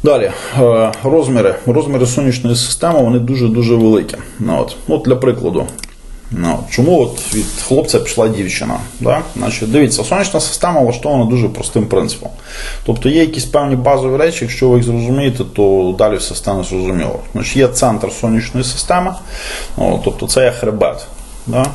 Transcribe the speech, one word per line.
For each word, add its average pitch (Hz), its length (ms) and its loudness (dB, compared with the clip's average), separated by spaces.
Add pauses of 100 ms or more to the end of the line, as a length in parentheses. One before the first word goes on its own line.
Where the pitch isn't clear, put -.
Далі, 120 280 4 (280)
е, 113 320 4 (120)
розміри. 127 520 2 (100)
Розміри 135 400 2
сонячної 123 500 0
системи, 160 480 0
вони 120 160 4
дуже-дуже 120 560 2
великі. 110 400 4 (240)
Ну, 85 220 0
от. - 140 -6 (120)
От 151 140 0
для 123 140 2
прикладу. 104 520 0 (640)
Ну, 87 280 -2 (100)
чому 151 320 4
от - 340 -4
від 107 100 0 (220)
хлопця 135 320 2
пішла - 280 0
дівчина? 95 520 -4 (200)
Да? 139 220 0 (140)
Значить, 110 360 -4
дивіться, 139 320 4
сонячна 185 360 0
система 170 420 0
влаштована 127 440 0
дуже 117 240 2
простим - 360 -2
принципом. - 440 -2 (560)
Тобто 120 240 0
є 160 120 4
якісь 143 240 0
певні 143 300 0
базові 131 420 2
речі, 160 280 0
якщо 127 240 2
ви 123 60 6
їх 120 100 4
зрозумієте, 123 580 0 (120)
то 95 420 4
далі 107 180 4
все 92 200 -6
стане 98 280 -4
зрозуміло. 90 560 -2 (140)
Значить, - 240 -2
є 131 100 6
центр 110 440 0
сонячної 117 520 -2
системи, 180 500 -2 (640)
о, - 260 0
тобто - 240 -2
це 131 160 2
є 120 80 4
хребет. 107 560 -2 (400)
Да? 123 260 0